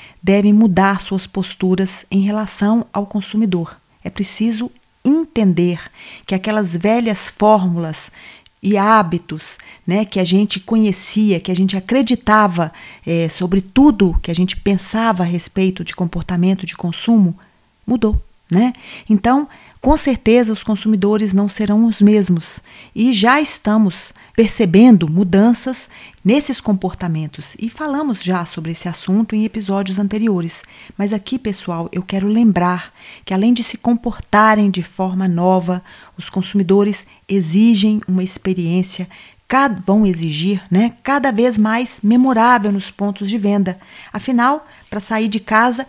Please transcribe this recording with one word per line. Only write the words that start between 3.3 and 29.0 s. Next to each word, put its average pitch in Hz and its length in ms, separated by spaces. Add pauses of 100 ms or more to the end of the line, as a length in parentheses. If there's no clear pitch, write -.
É - 60
preciso 220 640 (340)
entender 196 720 (460)
que - 100
aquelas 196 400
velhas 214 540
fórmulas 185 840 (520)
e 202 160
hábitos, 185 800 (280)
né, 202 200
que 202 120
a 185 60
gente 196 340
conhecia, 214 800
que 185 140
a - 20
gente 190 220
acreditava, 214 960 (340)
eh, 165 220
sobre 185 320
tudo 202 600
que - 80
a 165 40
gente 180 220
pensava 202 640
a 170 40
respeito 185 580
de - 100
comportamento 180 680
de - 100
consumo, 185 640 (480)
mudou, 113 320 (320)
né? 233 220 (340)
Então, 240 400 (340)
com 285 160
certeza, 233 560
os 208 100
consumidores 208 720
não 202 160
serão 214 380
os 214 160
mesmos. 196 580 (340)
E 240 200
já 240 260
estamos 214 720 (240)
percebendo 202 760
mudanças 202 800 (340)
nesses 262 380
comportamentos. 175 960
E 226 120
falamos 285 520
já 175 220
sobre 165 280
esse 170 180
assunto 214 440